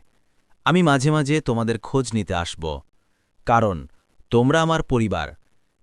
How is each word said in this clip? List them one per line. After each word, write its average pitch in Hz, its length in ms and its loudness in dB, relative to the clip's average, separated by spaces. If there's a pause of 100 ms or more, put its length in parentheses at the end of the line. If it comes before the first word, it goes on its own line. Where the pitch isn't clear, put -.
(640)
আমি 175 180 2
মাঝে 143 280 2
মাঝে 151 300 0
তোমাদের 113 380 -2
খোঁজ 135 340 -4
নিতে 104 200 -4
আসব, 80 460 -6 (680)
কারণ 104 420 0 (420)
তোমরা 131 320 4
আমার 160 220 0
পরিবার, 98 500 -2 (500)